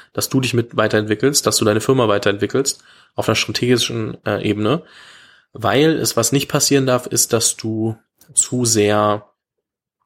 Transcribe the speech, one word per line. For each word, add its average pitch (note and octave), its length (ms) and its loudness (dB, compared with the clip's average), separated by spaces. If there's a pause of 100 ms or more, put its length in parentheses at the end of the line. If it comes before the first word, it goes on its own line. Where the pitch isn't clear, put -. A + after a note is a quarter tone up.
(120)
dass - 160 -4
du C3 140 0
dich B2 120 -4
mit A#2 220 -2
weiterentwickelst, G#2+ 720 0
dass G#2+ 120 0
du A2+ 80 0
deine G#2+ 160 2
Firma C3 260 2
weiterentwickelst G2+ 760 -2 (300)
auf - 160 -2
einer A2 60 2
strategischen, A#2 920 -2
äh, G2+ 180 -2
Ebene, G#2+ 400 0 (720)
weil C3 440 2
es, - 200 -2
was A2+ 140 0
nicht C#3+ 180 -2
passieren C#3 380 0
darf, B2 180 0
ist, - 260 -2
dass - 240 0
du A2 400 -4 (380)
zu B2 320 -2
sehr G#2 640 2 (760)